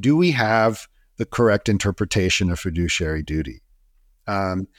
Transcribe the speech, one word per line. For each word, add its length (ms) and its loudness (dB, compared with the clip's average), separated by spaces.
do 160 2
we 160 4
have 560 0
the 80 -4
correct 440 2
interpretation 800 0
of 80 -4
fiduciary 640 -4
duty? 400 -6
Um, 400 -4